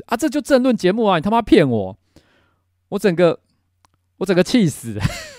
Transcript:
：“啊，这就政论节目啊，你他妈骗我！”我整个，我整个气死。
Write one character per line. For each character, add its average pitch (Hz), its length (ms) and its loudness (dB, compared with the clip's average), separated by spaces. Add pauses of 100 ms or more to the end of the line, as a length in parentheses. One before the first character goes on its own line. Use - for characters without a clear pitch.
：“啊， - 80 -4
这 311 140 -2
就 294 100 -4
政 254 240 2
论 254 140 2
节 185 160 0
目 226 140 -2
啊， 190 100 0
你 151 60 -2
他 202 80 -4
妈 233 100 0
骗 208 260 4
我！” 104 300 -4 (920)
我 196 80 -6
整 185 180 0
个， 170 240 2 (760)
我 190 80 -6
整 190 100 0
个 180 80 4
气 214 240 2
死。 110 300 -8 (400)